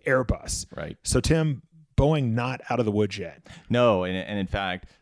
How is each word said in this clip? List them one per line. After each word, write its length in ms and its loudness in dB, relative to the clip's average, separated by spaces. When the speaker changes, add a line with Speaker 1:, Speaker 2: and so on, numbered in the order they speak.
Speaker 1:
Airbus. 600 0
Speaker 2:
Right. 280 -10
Speaker 1:
So, 160 0
Tim, 440 0
Boeing 360 2
not 360 -2
out 100 0
of 60 0
the 60 2
woods 260 0
yet. 300 -12
Speaker 2:
No, 340 4
and, 120 -2
and 220 -6
in 100 -2
fact, 420 -6